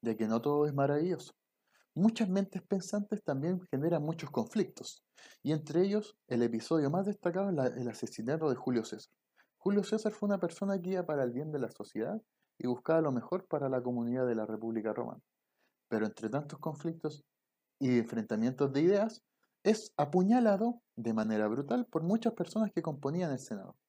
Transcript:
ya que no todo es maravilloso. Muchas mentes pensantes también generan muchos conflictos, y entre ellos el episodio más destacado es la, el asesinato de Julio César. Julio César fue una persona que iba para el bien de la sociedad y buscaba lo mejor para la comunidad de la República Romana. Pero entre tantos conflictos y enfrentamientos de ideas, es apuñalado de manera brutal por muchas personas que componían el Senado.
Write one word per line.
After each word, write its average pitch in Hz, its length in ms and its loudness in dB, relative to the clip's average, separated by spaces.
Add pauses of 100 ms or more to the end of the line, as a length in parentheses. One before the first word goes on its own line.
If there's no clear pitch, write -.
ya 113 140 -2
que 110 120 -2
no 113 140 2
todo 147 240 4
es 147 80 -2
maravilloso. 147 600 0 (600)
Muchas 214 360 2
mentes 196 320 -2
pensantes 202 600 -4
también 156 380 -2 (100)
generan 151 320 0
muchos 160 300 -6
conflictos, - 720 -4 (400)
y 143 80 0
entre 156 300 0
ellos 208 340 0 (120)
el 120 140 2
episodio 120 480 2
más 185 160 0
destacado 196 440 -2
es 180 60 0
la, 131 120 2
el 120 220 -4
asesinato 127 600 -2
de 123 60 2
Julio 120 300 0
César. - 280 -14 (440)
Julio 202 260 2
César 214 300 -2
fue - 140 -2
una 202 120 2
persona 190 400 -2
que 175 120 -4
iba 180 140 0
para 147 200 0
el 120 60 0
bien 147 200 -4
de 147 80 -2
la 117 100 -2
sociedad 151 520 -6 (360)
y 123 100 -4
buscaba 160 340 2
lo 151 100 2
mejor 151 340 -4
para 139 220 -2
la 127 160 0
comunidad 123 420 0
de 120 100 0
la 110 100 -2
República 110 480 -4
Romana. - 280 -6 (680)
Pero 110 160 0
entre 107 240 -4
tantos 147 300 -4
conflictos 160 680 -6 (520)
y 127 220 4
enfrentamientos 117 720 0
de 139 100 2
ideas, 202 400 4 (420)
es 220 340 2
apuñalado 208 840 4 (140)
de 113 180 -2
manera 107 360 2
brutal 127 360 0
por - 180 -2
muchas 220 300 2
personas 208 380 -2
que 165 100 -2
componían 156 500 -2
el 127 80 -4
Senado. 95 360 -12 (140)